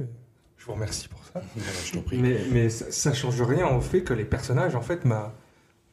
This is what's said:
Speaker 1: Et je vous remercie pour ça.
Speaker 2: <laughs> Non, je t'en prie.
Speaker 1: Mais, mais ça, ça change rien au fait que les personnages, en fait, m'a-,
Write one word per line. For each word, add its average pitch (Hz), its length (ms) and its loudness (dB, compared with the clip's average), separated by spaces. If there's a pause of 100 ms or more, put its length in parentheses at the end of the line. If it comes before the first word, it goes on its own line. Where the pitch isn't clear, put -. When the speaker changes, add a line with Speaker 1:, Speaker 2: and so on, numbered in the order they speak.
Speaker 1:
Et 127 40 -6 (520)
je - 80 -20
vous 110 80 -8
remercie - 340 -6
pour - 160 -18
ça. - 240 -12
Speaker 2:
<laughs> - 80 -18
Non, 104 60 -6 (240)
je - 80 -8
t'en - 80 -4
prie. 127 160 -2
Speaker 1:
Mais, 123 180 4 (160)
mais 117 160 6
ça, 110 220 -4
ça - 240 2
change 123 260 0
rien 147 340 4
au 120 60 2
fait - 220 2
que 139 100 -2
les 107 140 0
personnages, 147 480 2
en 117 80 0
fait, 175 240 -2
m'a-, 107 260 2 (600)